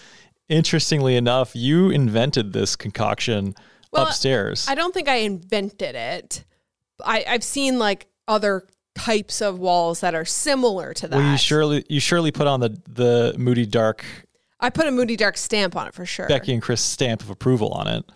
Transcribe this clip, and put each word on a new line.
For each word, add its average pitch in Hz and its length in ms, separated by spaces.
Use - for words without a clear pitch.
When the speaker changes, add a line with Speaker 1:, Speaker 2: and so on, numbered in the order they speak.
Speaker 1:
interestingly 151 680
enough, 123 400
you 151 340
invented 117 640
this 104 220
concoction 104 760
Speaker 2:
Well, - 160
Speaker 1:
upstairs. 110 600
Speaker 2:
I 277 80
don't 339 180
think 311 160
I 254 80
invented 196 760
it. 127 480
I, 220 220
I've 233 160
seen, 269 360
like, 202 280
other 202 380
types - 460
of 196 180
walls 175 400
that 175 160
are 160 100
similar 226 720
to - 120
that. 156 100
Speaker 1:
Well, 143 140
you 139 60
surely, 151 520
you 147 100
surely 165 320
put 147 160
on 135 140
the, 110 160
the 120 500
Moody 120 280
Dark 110 400
Speaker 2:
I 247 60
put 320 160
a 285 60
Moody 247 240
Dark 202 220
stamp 196 380
on 156 120
it - 80
for 180 100
sure. - 220
Speaker 1:
Becky 139 260
and 113 80
Chris 113 200
stamp 117 420
of 107 80
approval 110 380
on 98 180
it. 110 180